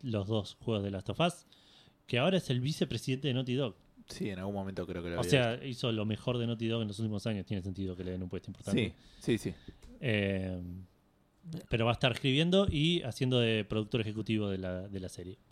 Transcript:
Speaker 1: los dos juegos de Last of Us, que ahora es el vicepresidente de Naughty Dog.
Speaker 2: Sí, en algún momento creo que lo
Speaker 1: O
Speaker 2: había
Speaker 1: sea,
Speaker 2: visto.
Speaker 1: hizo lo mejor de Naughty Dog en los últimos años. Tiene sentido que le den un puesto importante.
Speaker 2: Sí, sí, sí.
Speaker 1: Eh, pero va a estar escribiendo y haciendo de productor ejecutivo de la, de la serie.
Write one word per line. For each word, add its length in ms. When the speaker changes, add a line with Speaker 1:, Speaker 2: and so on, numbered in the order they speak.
Speaker 1:
los 240
dos 340
juegos 220
de 80
Last 200
of 100
Us, 260
que 120
ahora 200
es 100
el 140
vicepresidente 680
de 60
Naughty 200
Dog. 220
Speaker 2:
Sí, 220
en 80
algún 160
momento 320
creo 160
que 80
lo 60
Speaker 1:
O 40
Speaker 2:
había 100
Speaker 1:
sea, 220
Speaker 2:
visto. 140
Speaker 1:
hizo 260
lo 140
mejor 320
de 80
Naughty 200
Dog 160
en 60
los 100
últimos 280
años. 200
Tiene 160
sentido 320
que 80
le 100
den 100
un 80
puesto 200
importante. 440
Speaker 2:
Sí, 180
sí, 120
sí. 40
Speaker 1:
Eh, 600
pero 160
va 80
a 20
estar 180
escribiendo 580
y 320
haciendo 360
de 260
productor 360
ejecutivo 480
de 100
la, 300
de 100
la 120
serie. 280